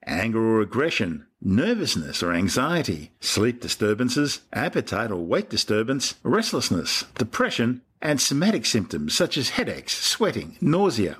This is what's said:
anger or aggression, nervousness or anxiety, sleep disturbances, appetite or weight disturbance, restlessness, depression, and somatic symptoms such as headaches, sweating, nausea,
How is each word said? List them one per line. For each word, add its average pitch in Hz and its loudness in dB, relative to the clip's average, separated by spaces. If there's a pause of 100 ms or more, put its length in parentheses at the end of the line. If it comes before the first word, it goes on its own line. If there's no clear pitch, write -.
anger 110 0
or 113 4
aggression, 101 -2 (120)
nervousness 120 0
or 87 0
anxiety, 101 0
sleep 117 0
disturbances, 123 0 (100)
appetite 113 -2
or 87 -4
weight 139 -2
disturbance, 113 0
restlessness, 135 0 (160)
depression, 123 0 (180)
and 151 0
somatic 160 2
symptoms 82 -2
such - 0
as 127 0
headaches, - -4
sweating, - -2
nausea, 143 2